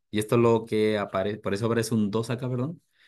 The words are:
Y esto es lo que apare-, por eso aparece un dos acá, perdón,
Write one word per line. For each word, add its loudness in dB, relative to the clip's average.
Y -2
esto 0
es 6
lo 4
que 2
apare-, -2
por -2
eso -2
aparece 0
un 2
dos -2
acá, -4
perdón, -6